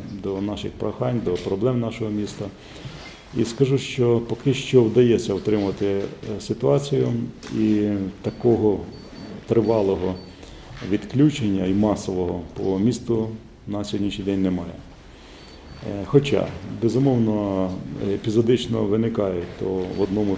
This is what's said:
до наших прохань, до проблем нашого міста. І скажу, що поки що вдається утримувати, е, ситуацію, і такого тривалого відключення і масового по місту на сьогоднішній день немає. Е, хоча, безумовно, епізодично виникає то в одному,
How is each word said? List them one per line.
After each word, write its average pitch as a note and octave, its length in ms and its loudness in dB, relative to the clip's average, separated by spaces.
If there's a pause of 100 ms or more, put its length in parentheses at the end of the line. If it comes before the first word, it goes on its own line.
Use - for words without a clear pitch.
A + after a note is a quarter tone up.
(240)
до G2 180 -4
наших G2+ 300 -4
прохань, A#2+ 540 -2
до F2+ 80 0
проблем G#2 460 0
нашого A2+ 320 -4
міста. G#2 340 -4 (920)
І A#2 80 2
скажу, C#3 320 2
що A#2+ 420 2
поки A#2+ 340 -2
що B2 300 6
вдається A2 500 4
утримувати, G2+ 520 0
е, G2 160 0 (400)
ситуацію, C3+ 720 0 (460)
і G#2+ 280 4 (340)
такого G#2+ 580 2 (680)
тривалого G2 680 2 (760)
відключення G#2 760 2
і F#2+ 80 2
масового F#2+ 680 0 (120)
по G2 260 0
місту A2 480 0 (400)
на G#2 160 -4
сьогоднішній G#2+ 420 -4
день G2 160 0
немає. F2+ 320 0 (1160)
Е, G2+ 160 -6
хоча, G#2 420 4 (340)
безумовно, G#2+ 880 2 (440)
епізодично A2+ 720 2
виникає G#2 600 0 (160)
то - 60 -4 (320)
в F#2+ 40 0
одному, G2+ 360 0